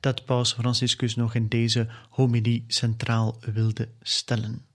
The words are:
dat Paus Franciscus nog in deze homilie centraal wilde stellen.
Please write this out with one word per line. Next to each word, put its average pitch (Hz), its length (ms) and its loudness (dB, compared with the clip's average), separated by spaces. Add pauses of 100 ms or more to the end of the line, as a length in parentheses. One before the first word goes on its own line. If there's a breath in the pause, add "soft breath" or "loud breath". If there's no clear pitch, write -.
dat - 240 -2
Paus 123 280 2
Franciscus 120 640 0
nog 117 180 0
in 113 140 0
deze 113 400 2 (200 loud breath)
homilie 117 580 2
centraal 113 720 0 (140)
wilde 110 360 0 (140)
stellen. - 640 -4 (100)